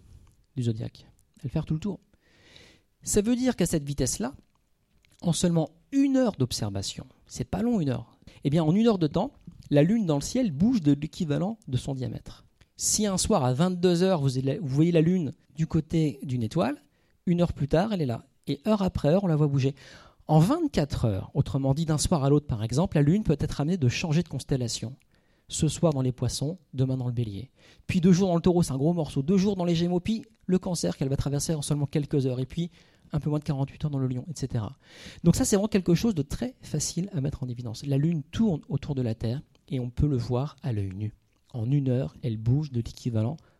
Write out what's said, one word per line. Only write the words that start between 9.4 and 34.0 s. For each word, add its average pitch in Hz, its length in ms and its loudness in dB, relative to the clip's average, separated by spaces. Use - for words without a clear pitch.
la 143 120 6
Lune 208 240 4
dans 151 100 2
le 143 60 0
ciel 233 300 0
bouge 202 280 2
de 147 120 4
l'équivalent 156 680 -2
de 131 80 -4
son 139 180 -4
diamètre. - 520 -10
Si - 300 0
un 190 120 -2
soir 175 260 2
à 127 80 2
vingt-deux 175 500 2
heures, 185 180 2
vous, 139 100 2
vous 156 80 -6
voyez 156 240 2
la 160 80 4
Lune 170 340 2
du 160 100 -2
côté 156 560 -2
d'une 127 200 -4
étoile, 196 400 -2
une 175 140 2
heure 170 120 2
plus - 160 -4
tard, 196 240 2
elle 190 80 -2
est 147 60 0
là. 117 200 -6
Et 139 200 -4
heure 214 160 2
après 175 260 0
heure, 190 160 4
on - 20 0
la 160 100 2
voit 147 120 4
bouger. 139 260 2
En 156 100 6
vingt-quatre 220 680 2
heures, 101 300 -2
autrement 135 400 0
dit 160 120 -2
d'un 156 120 2
soir 147 240 2
à 139 80 4
l'autre 147 160 4
par 110 160 -4
exemple, 127 340 0
la 147 60 4
Lune 185 220 4
peut 151 160 2
être - 200 -4
amenée 160 160 0
de 135 120 2
changer 156 340 0
de - 60 -6
constellation. 123 680 -6
Ce - 180 -2
soir 156 260 2
dans 135 100 0
les 127 100 0
Poissons, 131 460 -4
demain 131 240 0
dans 127 100 -4
le 123 60 -2
Bélier. 113 380 -6
Puis 185 140 0
deux 180 120 6
jours 185 160 4
dans 170 80 4
le 165 60 2
Taureau, 175 200 4
c'est - 100 -2
un 131 40 -4
gros 143 160 2
morceau. 147 300 -2
Deux 185 160 2
jours 196 180 2
dans 175 80 -2
les 175 100 2
Gémeaux, 175 260 0
puis 220 240 -4
le 185 120 2
Cancer 175 380 -2
qu'elle 139 120 -2
va 135 80 0
traverser 143 380 -2
en 147 80 -4
seulement 147 240 0
quelques 143 400 0
heures. 127 120 -2
Et 131 80 -4
puis 170 240 -6
un 156 80 -2
peu 156 100 -2
moins 147 80 0
de 147 60 -6
quarante-huit 135 400 -4
heures 151 60 -2
dans 139 80 -2
le 131 80 0